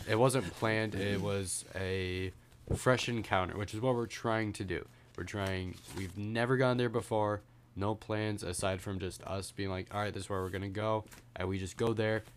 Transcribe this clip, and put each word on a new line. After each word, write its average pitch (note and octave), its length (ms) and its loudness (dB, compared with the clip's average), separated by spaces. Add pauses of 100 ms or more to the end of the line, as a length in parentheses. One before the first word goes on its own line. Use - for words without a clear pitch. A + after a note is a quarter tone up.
it A2 60 4
wasn't B2 400 4
planned. A2 400 2
It G2 260 2
was G2 440 -2 (100)
a F#2 560 -2 (440)
fresh B2+ 340 2
encounter, F#2+ 480 2
which G2+ 160 -4
is G#2+ 80 -4
what B2+ 140 4
we're A#2 120 0
trying A2 460 0
to G#2+ 100 -6
do. F2+ 220 -4 (320)
We're - 80 -6
trying, F#2 500 -2 (220)
we've F#2+ 200 -6
never A#2 400 2
gone B2+ 200 6
there B2 120 2
before. G#2+ 520 0 (340)
No G2+ 200 2
plans G#2+ 480 -2
aside F#2 380 0
from G2 180 -4
just F2+ 240 -6
us F#2+ 280 -6
being G2 200 -4
like, F#2 220 -4
"All G2+ 60 0
right, G#2 140 -2
this G2 100 -6
is - 60 -10
where F#2+ 120 0
we're F#2 100 -2
gonna G2 180 -2
go," G#2+ 360 0 (300)
and F#2 140 -2
we F#2+ 80 0
just F#2 180 -4
go A#2 180 2
there A2 300 2 (140)